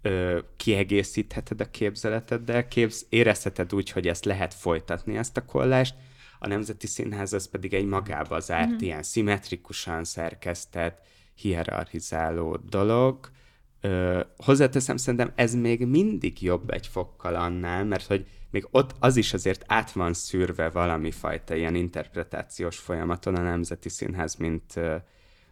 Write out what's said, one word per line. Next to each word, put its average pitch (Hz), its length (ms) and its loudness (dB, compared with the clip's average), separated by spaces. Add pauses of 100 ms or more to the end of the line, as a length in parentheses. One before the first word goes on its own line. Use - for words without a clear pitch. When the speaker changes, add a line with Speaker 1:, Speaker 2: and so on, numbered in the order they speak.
Speaker 1:
ö, 90 360 2 (180)
kiegészítheted 101 1040 0
a 110 100 -2
képzeleteddel, 117 960 -2
képz-, - 400 2
érezheted 104 680 4
úgy, 98 160 0
hogy 87 180 0
ezt 85 160 0
lehet 95 300 0
folytatni, 87 640 -2
ezt 117 200 -4
a 123 80 -2
kollást. 131 500 2 (440)
A - 80 -6
Nemzeti 101 400 -4
Színház 101 460 -4
az 98 160 -2
pedig 95 260 -4
egy 98 120 2
magába 82 540 -2
zárt, 85 300 0
Speaker 2:
Mhm. 226 140 -4
Speaker 1:
ilyen 80 180 -4
szimmetrikusan 101 1000 -4
szerkesztett, 85 1000 -6 (300)
hierarchizáló 82 1200 -2
dolog. 117 760 2 (500)
Ö, 90 400 2 (160)
hozzáteszem, 135 600 4
szerintem 120 380 0
ez 117 200 2
még 120 320 2
mindig 165 560 2
jobb 90 280 0
egy 90 160 -4
fokkal - 480 -4
annál, 87 500 -2
mert 101 220 -2
hogy 98 200 0 (240)
még - 200 -2
ott 131 280 4
az 123 180 6
is 113 160 4
azért 95 340 -2
át 110 260 2
van 87 220 0
szűrve 87 560 0
valami 85 400 0
fajta 80 440 -6
ilyen 82 200 0
interpretációs 85 1040 -6
folyamaton 85 560 -4
a 87 80 0
Nemzeti 87 460 -4
Színház, 85 480 -6
mint, 82 400 -4
ö, 82 200 -2 (560)